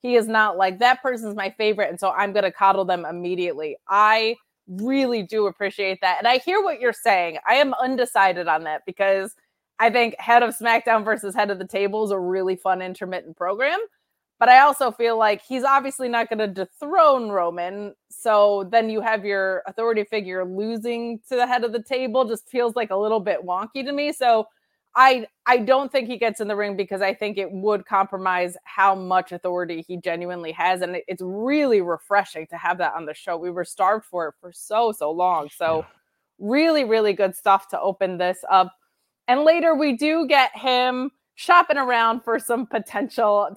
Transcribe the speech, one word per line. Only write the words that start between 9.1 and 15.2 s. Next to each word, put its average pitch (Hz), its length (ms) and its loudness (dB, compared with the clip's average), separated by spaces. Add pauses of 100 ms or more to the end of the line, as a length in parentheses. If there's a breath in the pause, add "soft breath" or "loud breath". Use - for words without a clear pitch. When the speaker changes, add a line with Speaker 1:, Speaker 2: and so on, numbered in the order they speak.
Speaker 1:
I 226 120 4
think 233 280 0
Head 240 240 4
of 226 140 -2
SmackDown 226 480 0
versus 208 300 -4
Head 208 160 0
of 190 80 -6
the 190 80 -10
Table 202 380 -2
is 196 60 -2
a 190 80 -2
really 185 380 -2
fun 185 240 -2
intermittent 185 560 -10
program. 247 420 -2 (600)
But 233 100 6
I 254 120 12
also 277 300 2
feel 233 260 0
like 214 260 2